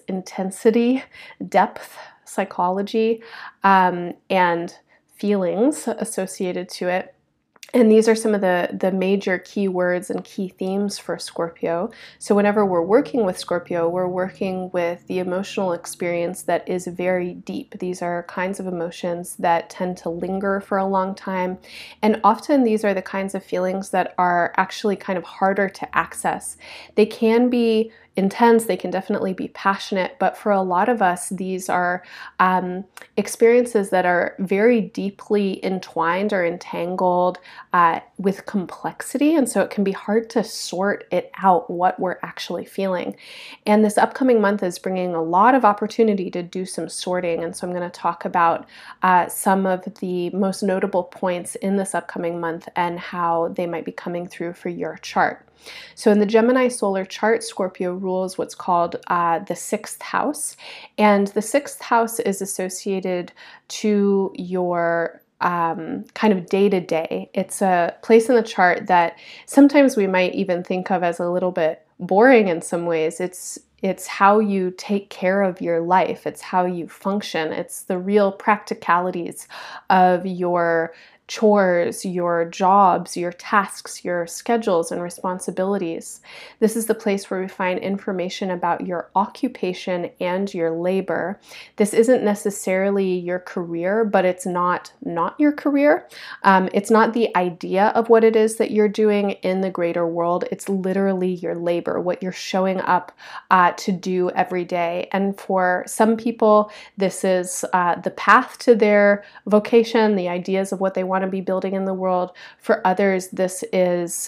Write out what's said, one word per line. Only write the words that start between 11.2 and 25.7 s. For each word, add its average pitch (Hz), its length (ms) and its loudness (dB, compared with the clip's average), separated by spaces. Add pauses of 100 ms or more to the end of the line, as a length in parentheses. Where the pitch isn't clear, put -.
So - 140 0
whenever 202 320 4
we're 180 160 2
working 226 440 2
with 180 120 -2
Scorpio, 175 520 -4
we're 180 180 -2
working 185 640 -4
with 175 360 -4
the 185 120 -4
emotional 185 540 -4
experience 175 680 -6
that 170 260 -2
is 180 180 -4
very 180 460 -2
deep. 190 460 -12
These 180 220 -6
are 175 280 -4
kinds 190 320 -6
of 185 60 -10
emotions 175 720 -6
that 170 320 0
tend 180 280 -6
to - 120 -8
linger 190 520 -4
for 196 160 -2
a 190 100 0
long 190 280 -2
time. 185 420 -4 (440)
And 214 220 2
often 233 400 4
these 220 220 2
are 202 80 2
the 185 80 -4
kinds 196 340 -6
of 190 80 -8
feelings 185 460 -4
that 185 280 -2
are 175 380 2
actually 190 400 0
kind 190 220 -4
of 165 80 -8
harder 196 420 0
to - 300 -10